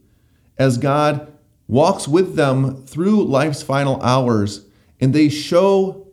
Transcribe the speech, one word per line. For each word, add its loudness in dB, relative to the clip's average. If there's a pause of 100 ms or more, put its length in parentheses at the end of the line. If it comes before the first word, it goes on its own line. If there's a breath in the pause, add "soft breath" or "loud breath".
(580)
as 2
God -2 (400)
walks 0
with 0
them 0
through 0
life's -2
final -2
hours, 0 (340 soft breath)
and 2
they 4
show 0